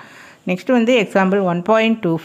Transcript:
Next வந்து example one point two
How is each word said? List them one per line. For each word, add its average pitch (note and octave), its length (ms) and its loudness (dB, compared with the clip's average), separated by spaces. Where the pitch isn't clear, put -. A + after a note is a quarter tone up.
Next F3+ 200 -6
வந்து B3 340 2
example G3 420 0
one F3 180 -2
point A3 380 0
two E3 260 -2